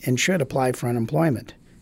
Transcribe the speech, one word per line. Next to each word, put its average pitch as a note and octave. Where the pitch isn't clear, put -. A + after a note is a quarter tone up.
and B2
should F#3
apply C3
for B2
unemployment. A#2+